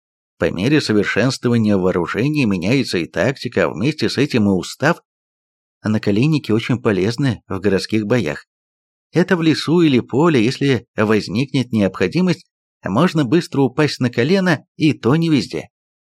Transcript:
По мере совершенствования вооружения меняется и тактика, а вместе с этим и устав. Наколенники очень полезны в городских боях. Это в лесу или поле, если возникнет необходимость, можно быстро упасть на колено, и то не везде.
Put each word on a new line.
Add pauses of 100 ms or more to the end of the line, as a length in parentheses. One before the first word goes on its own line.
(380)
По
мере
совершенствования
вооружения
меняется
и
тактика,
а
вместе
с
этим
и
устав. (800)
Наколенники
очень
полезны
в
городских
боях. (640)
Это
в
лесу
или
поле,
если
возникнет
необходимость, (380)
можно
быстро
упасть
на
колено, (120)
и
то
не
везде. (420)